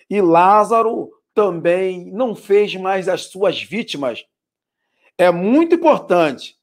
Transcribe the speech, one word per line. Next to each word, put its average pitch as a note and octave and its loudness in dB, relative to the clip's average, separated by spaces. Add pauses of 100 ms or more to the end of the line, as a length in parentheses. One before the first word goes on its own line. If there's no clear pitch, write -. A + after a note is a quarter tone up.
e G3 -2
Lázaro G#3 2 (220)
também F3+ -2
não G#3+ -6
fez G3+ 0
mais F#3 -4
as F3+ -4
suas F#3+ -4
vítimas. C#3+ -8 (920)
É F3+ 4
muito B3+ 2
importante. F3+ 0